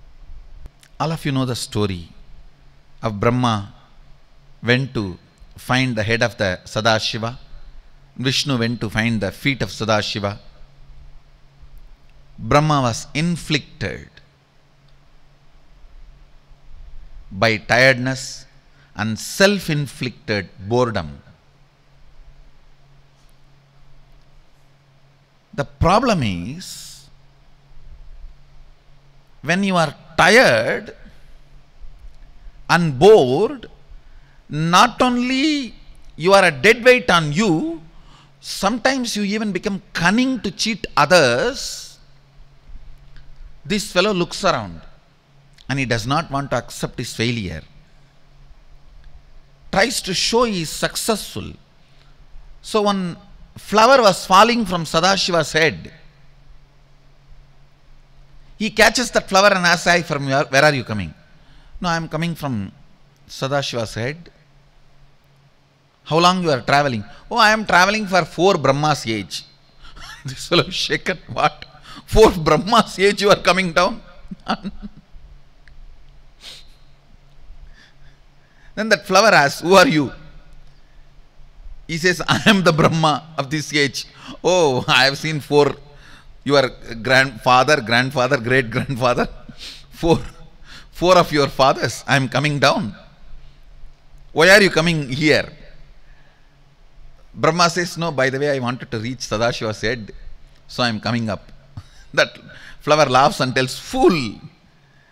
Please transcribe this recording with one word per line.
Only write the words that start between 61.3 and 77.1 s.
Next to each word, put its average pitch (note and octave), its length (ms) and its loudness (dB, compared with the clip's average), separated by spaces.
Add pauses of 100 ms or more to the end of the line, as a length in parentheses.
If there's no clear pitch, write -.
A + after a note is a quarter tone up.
"No, F#3 80 -4
I E3+ 80 0
am E3 140 -6
coming E3 260 -4
from A2+ 360 -8 (580)
Sadashiva's C3 640 -6
head." D3 360 -10 (1700)
"How D#3 160 0
long F3+ 240 2
you D#3+ 80 2
are B2 100 0
traveling?" C#3 420 0 (260)
"Oh, A3 80 -4
I G#3+ 140 4
am A3 140 -2
traveling G3 400 2
for F3+ 200 0
four F#3 320 2
Brahma's C#3+ 500 0
age." G#2+ 380 -6 (400)
<laughs> - 400 -18
This C3 220 -12
fellow F3 220 0
shaken, D#3 480 -6 (200)
"What? - 280 -2 (400)
Four A3 260 6
Brahma's F3+ 680 0
age G3+ 220 2
you G3+ 140 2
are - 140 -14
coming F3+ 220 0
down?" G#3 300 0 (440)
<laughs> - 260 -8 (4000)